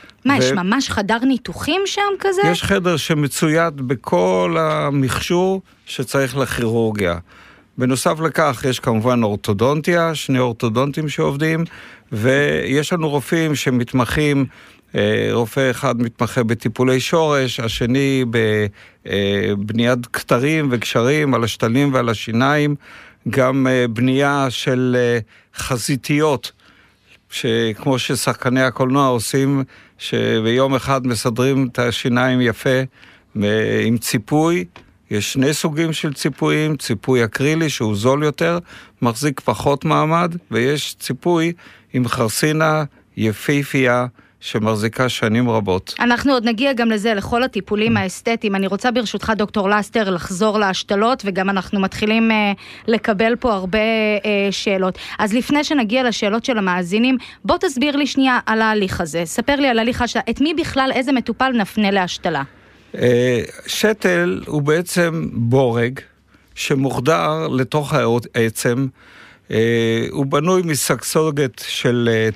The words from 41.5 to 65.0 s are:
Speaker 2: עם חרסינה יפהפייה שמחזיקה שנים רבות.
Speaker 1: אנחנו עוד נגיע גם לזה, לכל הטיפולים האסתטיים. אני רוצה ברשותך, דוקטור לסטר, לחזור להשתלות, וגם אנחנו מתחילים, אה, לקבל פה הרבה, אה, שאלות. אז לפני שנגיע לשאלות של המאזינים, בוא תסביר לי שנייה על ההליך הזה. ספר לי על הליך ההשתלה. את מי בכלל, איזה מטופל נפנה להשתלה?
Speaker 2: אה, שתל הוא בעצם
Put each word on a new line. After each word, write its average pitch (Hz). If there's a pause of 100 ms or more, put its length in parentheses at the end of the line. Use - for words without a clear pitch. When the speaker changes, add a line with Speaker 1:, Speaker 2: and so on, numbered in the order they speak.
Speaker 2:
עם 127
חרסינה 156 (340)
יפהפייה 123 (380)
שמחזיקה 110
שנים 120
רבות. 101
Speaker 1:
אנחנו 240
עוד 240
נגיע 240
גם 233
לזה, 214
לכל 233
הטיפולים 220
האסתטיים. 202
אני 190
רוצה 202
ברשותך, 220
דוקטור 202
לסטר, 208
לחזור 196
להשתלות, 208
וגם 190
אנחנו 196
מתחילים, 220
אה, 208 (360)
לקבל 226
פה 240
הרבה, 190 (460)
אה, 202
שאלות. 190 (220)
אז 202
לפני 285
שנגיע 254
לשאלות 220
של 247
המאזינים, 190 (280)
בוא 302
תסביר 285
לי 285
שנייה 262
על 220
ההליך 214
הזה. 165
ספר 247
לי 277
על 233
הליך 233
ההשתלה. 233
את 240
מי 320
בכלל, 269
איזה 254
מטופל 262
נפנה 214
להשתלה? 175 (540)
Speaker 2:
אה, 123 (260)
שתל 185
הוא 151
בעצם 165